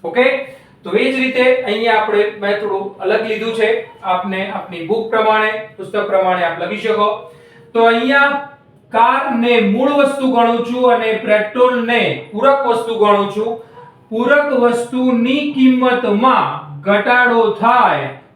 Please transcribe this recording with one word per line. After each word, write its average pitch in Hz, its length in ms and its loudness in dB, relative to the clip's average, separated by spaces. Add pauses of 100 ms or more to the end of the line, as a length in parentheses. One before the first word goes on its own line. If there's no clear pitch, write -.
ઓકે, 247 220 0 (580)
તો - 80 -12
એ 254 200 0
જ 262 40 -2
રીતે 254 300 0 (180)
અહીંયા 220 380 0
આપણે 214 240 0 (140)
મેં 202 200 -2
થોડું - 420 -6
અલગ - 260 0
લીધું 220 280 -4
છે, 220 140 0 (340)
આપને 190 480 -2
આપની 175 360 -10
બુક 220 220 -4
પ્રમાણે, 214 420 0 (260)
પુસ્તક 196 300 -6
પ્રમાણે 185 380 0
આપ 170 160 -4
લખી 202 240 -6
શકો. 208 240 0 (640)
તો 226 120 4
અહીંયા 269 460 2 (600)
કારને 240 680 2
મૂળ 240 360 0
વસ્તુ 269 340 2
ગણું 233 340 2
છું 247 280 2
અને 220 200 0 (120)
પેટ્રોલને 233 760 2 (300)
પૂરક 269 360 2
વસ્તુ 226 280 -2
ગણું 202 360 2
છું. 220 200 -4 (580)
પૂરક 285 400 0 (120)
વસ્તુની 254 920 0
કિંમતમાં 254 1300 0
ઘટાડો 233 720 2
થાય 233 580 2 (260)